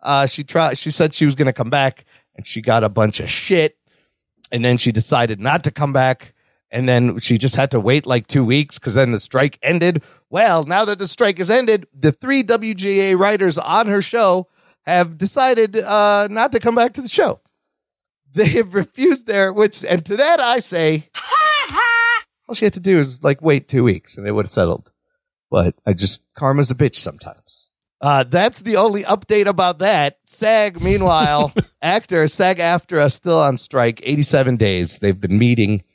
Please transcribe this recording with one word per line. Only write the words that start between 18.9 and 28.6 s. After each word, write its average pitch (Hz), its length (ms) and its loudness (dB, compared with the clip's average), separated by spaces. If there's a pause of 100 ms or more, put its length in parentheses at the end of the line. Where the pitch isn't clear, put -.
their, 196 260 0
which, 208 320 0
and 175 220 0
to 196 100 -4
that 311 220 4
I 247 180 0
say, 160 560 -2
<laughs> 480 1400 -2
all 240 60 -10
she 220 100 -2
had 196 80 2
to 196 60 -12
do 185 180 2
is, 131 260 -2
like, 143 200 0
wait 147 240 0
two 127 160 0
weeks 98 340 -2
and 101 100 -10
it 104 40 -4
would 104 160 -2
have - 40 -10
settled. 85 380 -2 (640)
But 90 240 0 (100)
I 104 80 0
just, 92 300 -2 (100)
karma's 139 380 0
a 127 40 -4
bitch 123 200 -2
sometimes. - 720 -10 (320)
Uh, 139 220 2
that's 175 380 0